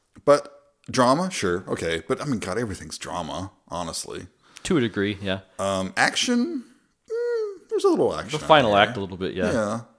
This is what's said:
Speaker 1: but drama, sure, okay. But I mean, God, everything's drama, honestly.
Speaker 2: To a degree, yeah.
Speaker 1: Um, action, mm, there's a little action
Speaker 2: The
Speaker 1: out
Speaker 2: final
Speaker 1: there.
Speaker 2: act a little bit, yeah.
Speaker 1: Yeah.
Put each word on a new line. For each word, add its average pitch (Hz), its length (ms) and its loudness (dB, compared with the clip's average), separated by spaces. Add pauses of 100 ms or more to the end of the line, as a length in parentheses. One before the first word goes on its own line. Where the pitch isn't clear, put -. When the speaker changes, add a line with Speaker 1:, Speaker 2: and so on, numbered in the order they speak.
(240)
Speaker 1:
but 143 280 4 (400)
drama, 131 400 4
sure, 92 360 0
okay. 82 400 -2
But 127 140 -2
I 131 40 -6
mean, 135 120 -2
God, 95 220 -4
everything's 90 400 -8
drama, 82 500 -8 (200)
honestly. 87 580 -8 (360)
Speaker 2:
To 180 140 2
a 131 40 4
degree, 104 400 0
yeah. 95 200 -4 (180)
Speaker 1:
Um, 95 360 -2
action, 247 680 0 (440)
mm, 453 600 -4
there's 403 140 0
a 403 60 4
little 139 260 2
action 101 240 -6
Speaker 2:
The 147 60 -8
Speaker 1:
out - 20 -8
Speaker 2:
final 139 240 6
Speaker 1:
there. 101 100 8
Speaker 2:
act 113 160 2
a - 20 -4
little 95 180 -6
bit, 87 180 -4
yeah. 90 160 0
Speaker 1:
Yeah. 107 280 0 (200)